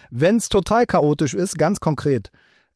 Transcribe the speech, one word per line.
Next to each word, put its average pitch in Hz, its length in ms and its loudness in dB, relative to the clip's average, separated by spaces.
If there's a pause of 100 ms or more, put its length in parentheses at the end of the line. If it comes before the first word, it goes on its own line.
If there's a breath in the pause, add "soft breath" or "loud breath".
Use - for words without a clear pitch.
(100)
wenn's 180 380 2
total 220 380 0
chaotisch 151 480 0
ist, 180 240 -4
ganz 160 220 0
konkret, 139 500 -2 (460 soft breath)